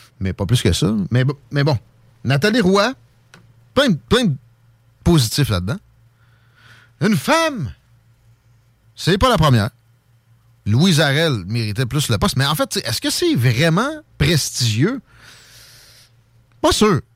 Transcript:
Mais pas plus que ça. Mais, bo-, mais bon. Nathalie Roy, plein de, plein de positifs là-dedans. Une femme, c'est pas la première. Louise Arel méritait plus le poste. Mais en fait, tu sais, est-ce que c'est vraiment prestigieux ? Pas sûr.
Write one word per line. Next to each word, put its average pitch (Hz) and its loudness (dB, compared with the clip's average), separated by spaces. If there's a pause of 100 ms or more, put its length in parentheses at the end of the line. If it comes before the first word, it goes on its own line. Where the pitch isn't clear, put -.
(200)
Mais 95 -4
pas 98 -6
plus 120 0
que 101 2
ça. 175 0 (160)
Mais, 127 0
bo-, 139 -4 (120)
mais 143 -2
bon. 147 0 (460)
Nathalie 170 0
Roy, 202 2 (800)
plein 269 2
de, 175 2 (120)
plein 240 2
de 147 0 (680)
positifs 143 2
là-dedans. 101 -4 (1200)
Une 196 0
femme, 262 -2 (1200)
c'est 185 -2
pas 254 2
la 214 2
première. 123 2 (960)
Louise 147 2
Arel 143 0
méritait 113 -4
plus 139 -4
le 104 0
poste. - -2
Mais 131 0
en 151 0
fait, 269 -2
tu - -6
sais, - -8
est-ce 117 -6
que 285 -4
c'est 339 -2
vraiment 160 0 (280)
prestigieux ? 147 0 (1600)
Pas 320 2
sûr. 208 2 (160)